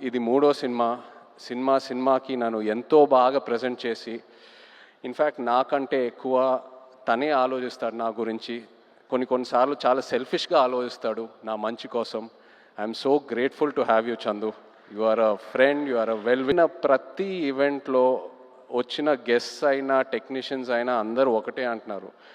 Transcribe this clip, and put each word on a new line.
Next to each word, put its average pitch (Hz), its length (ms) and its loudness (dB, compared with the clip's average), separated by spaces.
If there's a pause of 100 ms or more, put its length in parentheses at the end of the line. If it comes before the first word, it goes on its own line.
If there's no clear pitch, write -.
ఇది 123 180 -4
మూడో 139 340 4
సినిమా, 120 480 -2 (380)
సినిమా 131 380 0
సినిమాకి 131 580 0
నన్ను 113 260 -2
ఎంతో 120 440 4
బాగా 131 340 4
ప్రజెంట్ 123 460 -4
చేసి, 113 360 -6 (840)
in 127 80 -8
fact 151 260 0
నాకంటే 131 680 0
ఎక్కువ 131 560 0 (460)
తనే 123 220 2
ఆలోచిస్తాడు 127 680 -2
నా 117 120 -4
గురించి. 113 560 -6 (460)
కొన్ని 127 160 0
కొన్నిసార్లు 127 500 2 (100)
చాలా 127 160 4
సెల్ఫిష్గా 139 600 -2
ఆలోచిస్తాడు 120 680 -4 (140)
నా 110 120 -4
మంచి 110 320 -6
కోసం." 113 420 -6 (540)
"I'm 110 100 -4
so 139 260 2 (140)
grateful 135 360 0
to 131 140 -2
have 113 260 2
you, 117 40 -2
చందు. 107 400 -4 (420)
You 107 80 -2
are 110 160 2
a 110 140 4
friend, 139 560 2
you 117 160 0
are 110 140 -2
a 104 60 -10
well-" 131 180 2
విన్న 160 220 4
ప్రతి 143 580 -2
ఈవెంట్లో 135 1040 0 (420)
వచ్చిన 143 420 0
గెస్ట్స్ 120 500 -2
అయినా, 135 380 2
టెక్నీషియన్స్ 131 680 -6
అయినా 120 300 0
అందరూ 120 320 2
ఒకటే 120 340 -2
అంటున్నారు, 107 460 -8 (240)